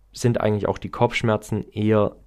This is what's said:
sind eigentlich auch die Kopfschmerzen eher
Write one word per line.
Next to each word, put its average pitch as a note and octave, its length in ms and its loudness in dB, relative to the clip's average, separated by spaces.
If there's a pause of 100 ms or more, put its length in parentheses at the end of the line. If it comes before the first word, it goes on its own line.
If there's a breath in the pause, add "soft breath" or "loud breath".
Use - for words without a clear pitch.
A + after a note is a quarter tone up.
(140)
sind A#2+ 260 0
eigentlich G#2+ 280 0
auch - 100 -2
die - 120 -12
Kopfschmerzen A2+ 840 -2
eher G#2+ 440 2 (120)